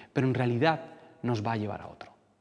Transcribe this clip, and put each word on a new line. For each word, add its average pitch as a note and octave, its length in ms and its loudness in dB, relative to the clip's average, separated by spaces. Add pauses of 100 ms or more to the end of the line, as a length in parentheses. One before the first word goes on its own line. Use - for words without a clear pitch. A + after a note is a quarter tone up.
(120)
pero C3 140 2
en B2+ 80 2
realidad B2+ 460 2 (420)
nos A2+ 220 0
va A#2 80 0
a A2+ 40 0
llevar G#2 260 -4
a - 60 -12
otro. - 240 -18 (280)